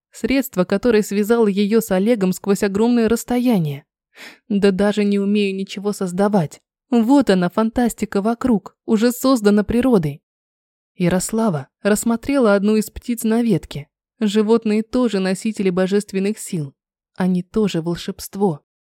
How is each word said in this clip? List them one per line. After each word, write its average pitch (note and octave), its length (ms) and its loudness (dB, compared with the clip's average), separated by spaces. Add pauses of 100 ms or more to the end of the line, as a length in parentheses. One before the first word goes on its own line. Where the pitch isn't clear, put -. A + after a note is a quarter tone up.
(100)
средство, B3 540 -2
которое G#3+ 380 2
связало G#3 440 0
ее G#3 340 2
с G#3+ 120 -4
Олегом F#3+ 400 2
сквозь G3 320 -2
огромное A3 440 2
расстояние. A3+ 760 -2 (640)
Да G3+ 240 2
даже G3+ 320 0
не G3+ 160 0
умею G3+ 340 0
ничего G3 380 -6
создавать. F#3+ 680 -2 (300)
Вот B3 400 4
она, F#3 180 2
фантастика A3 720 -2
вокруг, A3+ 640 -2
уже A3+ 280 2
создана G#3 500 2
природой. G#3+ 600 0 (760)
Ярослава F3+ 720 -2 (120)
рассмотрела A3+ 720 0
одну G#3 220 2
из G#3+ 140 -2
птиц - 320 -8
на A3 200 0
ветке. D#3+ 460 -2 (300)
Животные G#3+ 640 2
тоже A3 380 0
носители F#3+ 500 -2
божественных F#3+ 680 -2
сил. D3 360 -8 (420)
Они F3+ 280 0
тоже G3 360 -2
волшебство. E3+ 840 -6 (260)